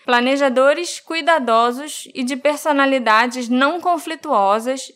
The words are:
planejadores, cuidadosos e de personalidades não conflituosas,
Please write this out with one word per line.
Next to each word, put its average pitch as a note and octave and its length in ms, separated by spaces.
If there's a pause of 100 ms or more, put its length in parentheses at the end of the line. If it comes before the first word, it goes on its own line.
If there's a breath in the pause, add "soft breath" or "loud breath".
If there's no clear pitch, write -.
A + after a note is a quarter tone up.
planejadores, C4+ 960
cuidadosos C#4+ 1120
e C4 80
de B3+ 140
personalidades B3+ 1120
não C#4 320
conflituosas, C4+ 1160